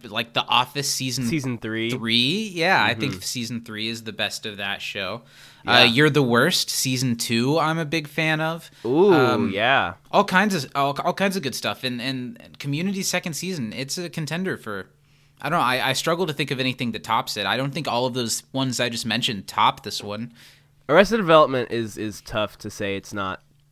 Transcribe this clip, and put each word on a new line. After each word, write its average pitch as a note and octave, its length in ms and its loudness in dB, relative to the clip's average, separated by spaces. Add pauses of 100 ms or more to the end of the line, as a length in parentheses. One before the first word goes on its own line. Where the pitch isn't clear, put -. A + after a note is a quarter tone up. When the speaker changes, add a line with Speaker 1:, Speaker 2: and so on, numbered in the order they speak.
Speaker 1:
like, A#2 320 -6
The B2+ 100 2
Office B2 480 0
season B2+ 340 -2
Speaker 2:
Season B2+ 320 0
three. A2+ 320 -2
Speaker 1:
three. B2 600 2
Yeah, E3+ 320 2
I A2+ 100 2
think A2 180 -2
Speaker 2:
Mm-hmm. F2+ 100 -8
Speaker 1:
season A#2 420 -6
three G#2+ 240 -8
is A2+ 140 -8
the A2 100 -10
best G2+ 320 -6
of G#2+ 120 -8
that G2 260 -6
show. G2+ 400 -6 (420)
Speaker 2:
Yeah. B2 180 6
Speaker 1:
Uh, - 20 8
You're C3 260 6
the D3 120 4
Worst, B2+ 460 2
season B2+ 460 -2
two, B2 460 0
I'm D#3+ 180 0
a E3 80 -4
big D3+ 220 -4
fan D#3 320 0
of. E3 280 -4 (160)
Speaker 2:
Ooh, E3 300 6
Speaker 1:
Um, B2 400 4
Speaker 2:
yeah. G#2+ 400 2 (160)
Speaker 1:
all E3+ 140 6
kinds G3 280 2 (120)
of, - 100 -12
all, C#3 200 0 (100)
all F3 100 0
kinds F#3+ 220 -2
of F#3 80 -4
good B2+ 100 -4
stuff. G#2+ 300 -4
And, B2 180 -6
and B2 560 -8
Community's F3+ 500 -4
second F3+ 260 -4
season, D3+ 380 -6
it's C3 240 -8
a F3 140 -6
contender D#3+ 480 -4
for, G2 320 -10 (500)
I - 80 -6
don't E3+ 100 2
know, C#3+ 60 2
I, B2+ 240 2
I C3+ 60 2
struggle E3+ 320 0
to D#3+ 80 -2
think C#3+ 160 -2
of C3 100 -2
anything B2+ 320 -2
that - 100 -8
tops A#2 360 0
it. G2+ 80 0
I G2+ 100 2
don't C#3 160 -2
think D3+ 160 -6
all A#2+ 180 0
of B2 80 -4
those A#2 280 -2 (100)
ones C3 260 -2
I A#2+ 120 0
just A#2 160 -6
mentioned A2 400 -2
top C3 380 2
this - 180 -8
one. G#2+ 320 -8 (520)
Speaker 2:
Arrested F#3+ 300 6
Development D#3 540 4
is, A2 260 -4
is G#2 240 -6
tough - 380 -6
to G#2 120 -12
say G2 260 -4
it's - 180 -12
not F#2+ 280 -6 (300)